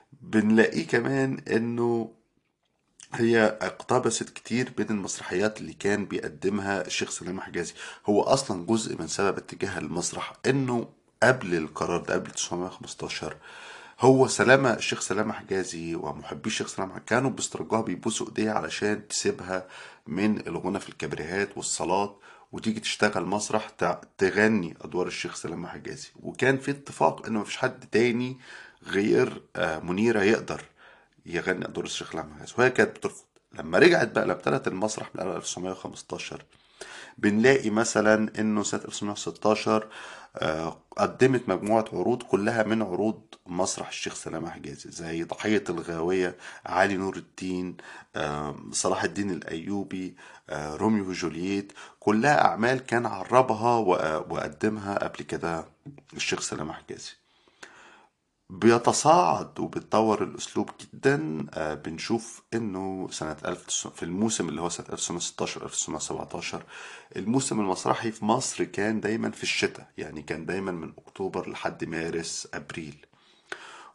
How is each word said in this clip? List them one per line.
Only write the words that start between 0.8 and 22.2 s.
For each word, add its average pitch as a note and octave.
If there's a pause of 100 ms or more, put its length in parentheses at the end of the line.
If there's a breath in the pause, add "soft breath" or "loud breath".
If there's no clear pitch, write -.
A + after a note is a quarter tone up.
كمان C3+
إنه A#2 (1000)
هي A#2
اقتبست A#2+
كتير B2+
من G#2+
المسرحيات G2+
اللي D#2+
كان G2+
بيقدمها G2
الشيخ -
سلامة F#2
حجازي. F2 (320 loud breath)
هو G#2
أصلًا G2
جزء A2
من E2
سبب F#2
اتجاهها F2+
للمسرح E2+ (140)
إنه B2+ (340)
قبل A2+
القرار D#2+
ده، F2+
قبل F#2
تسعمية F2+
وخمستاشر، - (640 loud breath)
هو C3
سلامة، B2+
الشيخ -
سلامة G#2+
حجازي E2+
ومحبي D2
الشيخ -
سلامة F#2+
حجازي -
كانوا B2+
بيسترجوها G2+
بيبوسوا A2
إيديها G#2+
علشان G#2
تسيبها F#2 (400 loud breath)
من G2
الغنى F2+
في -
الكابريهات D#2+
والصالات F2+ (340 loud breath)